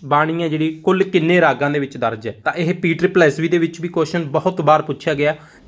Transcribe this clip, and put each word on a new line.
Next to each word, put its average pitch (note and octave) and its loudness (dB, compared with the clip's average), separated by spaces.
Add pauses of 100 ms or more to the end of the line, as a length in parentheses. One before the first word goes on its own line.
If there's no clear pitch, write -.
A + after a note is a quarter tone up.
ਬਾਣੀ D#3 0
ਹੈ E3 -2
ਜਿਹੜੀ D#3 -4
ਕੁੱਲ F#3 2
ਕਿੰਨੇ F3+ 2
ਰਾਗਾਂ C#3+ 2
ਦੇ D3 -2
ਵਿੱਚ C#3 -6
ਦਰਜ A2+ -4
ਹੈ? G2+ -6 (100)
ਤਾਂ D3 -2
ਇਹ E3+ -2
ਪੀ E3+ -2
ਟ੍ਰਿਪਲ F3+ 2
ਐਸ D3+ 4
ਬੀ E3 -2
ਦੇ F3 2
ਵਿੱਚ E3 -2
ਵੀ E3+ -6
ਕੁਐਸਚਨ E3 -2
ਬਹੁਤ D#3+ -2
ਵਾਰ D3+ 4
ਪੁੱਛਿਆ D3+ -4
ਗਿਆ D3 0 (320)